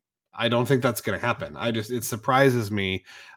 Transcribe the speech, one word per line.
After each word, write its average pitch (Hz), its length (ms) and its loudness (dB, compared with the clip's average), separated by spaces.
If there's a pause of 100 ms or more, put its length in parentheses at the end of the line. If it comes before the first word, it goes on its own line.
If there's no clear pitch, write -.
(360)
I 113 140 -2
don't 123 160 2
think 131 160 2
that's 123 200 -2
gonna 95 180 -4
happen. 95 360 -4
I 110 160 -4
just, 110 200 -4
it 120 120 -4
surprises 123 680 2
me. 95 320 -2 (340)